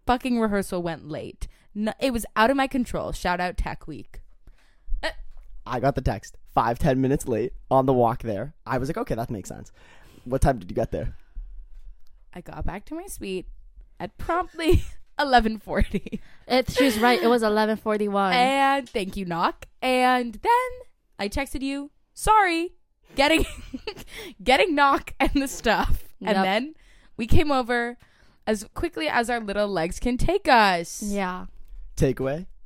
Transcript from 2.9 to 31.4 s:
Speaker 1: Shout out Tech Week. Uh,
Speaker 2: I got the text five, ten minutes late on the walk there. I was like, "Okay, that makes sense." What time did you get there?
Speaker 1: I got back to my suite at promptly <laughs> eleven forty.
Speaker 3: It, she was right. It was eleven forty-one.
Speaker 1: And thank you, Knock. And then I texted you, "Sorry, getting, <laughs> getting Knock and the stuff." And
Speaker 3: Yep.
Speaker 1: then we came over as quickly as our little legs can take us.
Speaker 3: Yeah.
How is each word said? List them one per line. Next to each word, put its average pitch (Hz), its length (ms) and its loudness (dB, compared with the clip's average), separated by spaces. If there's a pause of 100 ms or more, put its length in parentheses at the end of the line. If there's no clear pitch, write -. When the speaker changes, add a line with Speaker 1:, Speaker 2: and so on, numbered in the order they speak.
Speaker 1:
Shout 180 280 -2
out 180 160 -6
Tech - 300 -4
Week. 127 340 -14 (840)
Uh, 320 60 -2 (580)
Speaker 2:
I 123 140 -4
got 135 140 2
the 131 80 -4
text 110 340 -4 (160)
five, 117 260 2
ten 131 220 4
minutes 135 260 2
late 117 280 -2 (160)
on 131 160 4
the 131 80 6
walk 117 280 2
there. 110 320 -6 (120)
I 123 120 -2
was 131 100 -4
like, 165 100 -4
"Okay, 233 160 -4
that 113 160 -4
makes 98 180 -10
sense." - 240 -16 (520)
What 127 180 -4
time 135 160 4
did 90 120 -12
you 110 40 -8
get 117 160 -2
there? - 260 -6 (1160)
Speaker 1:
I 180 60 -16
got 156 260 -6
back 240 200 -6
to 302 80 -12
my 349 120 -10
suite 190 400 -8 (540)
at - 180 -10
promptly 339 640 2 (180)
<laughs> - 180 -14
eleven 233 400 4
forty. - 640 -2 (260)
Speaker 3:
It, 254 240 2
she 262 140 4
was 226 140 2
right. 240 240 4
It 233 60 4
was 240 140 4
eleven 214 360 2
forty-one. 202 560 0
Speaker 1:
And 269 540 2
thank 190 280 -6
you, 196 80 -6
Knock. 175 420 -2 (140)
And 254 540 2
then 494 360 2 (480)
I 202 100 -4
texted 277 340 -6
you, 277 280 -6 (240)
"Sorry, 370 580 2 (440)
getting, 302 280 4 (500)
<laughs> - 480 -16
getting 294 320 4
Knock 277 460 2
and 269 140 2
the 277 140 0
stuff." - 560 2 (160)
And 202 160 0
Speaker 3:
Yep. 190 80 2
Speaker 1:
then 226 300 -2 (420)
we 226 100 -4
came 302 260 8
over 240 460 0 (480)
as 214 180 0 (100)
quickly 320 340 -4
as 240 200 0
our 240 120 -2
little 208 280 -2
legs 180 320 -2
can 247 160 0
take 339 320 2
us. 196 540 4
Speaker 3:
Yeah. 190 440 -4 (500)